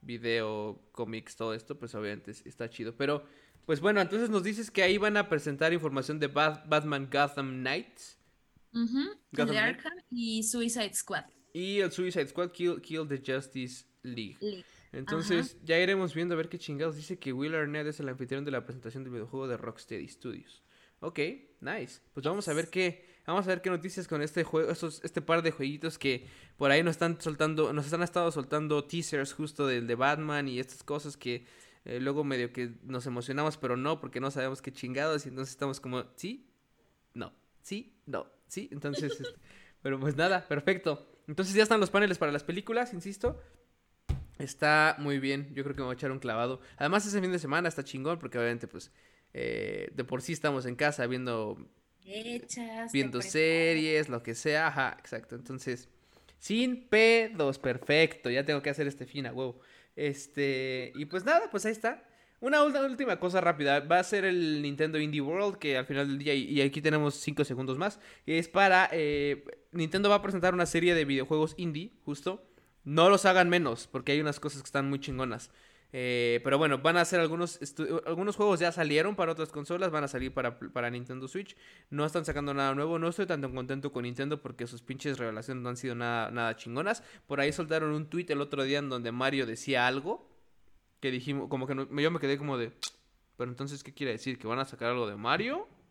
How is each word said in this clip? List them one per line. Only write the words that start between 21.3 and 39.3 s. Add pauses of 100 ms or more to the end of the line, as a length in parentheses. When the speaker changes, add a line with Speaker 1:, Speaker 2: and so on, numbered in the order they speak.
Speaker 1:
nice. (140)
Pues
vamos
a
ver
Speaker 2:
Yes.
Speaker 1:
qué, (180)
vamos
a
ver
qué
noticias
con
este
juego,
estos,
este
par
de
jueguitos
que (280)
por
ahí
nos
están
soltando,
nos
han
estado
soltando
teasers
justo
del
de
Batman
y
estas
cosas
que, (380)
eh,
luego
medio
que
nos
emocionamos,
pero
no,
porque
no
sabemos
qué
chingados,
y
entonces
estamos
como, (120)
¿sí? (640)
No, (280)
sí, (100)
no, (160)
sí,
entonces,
este, (180)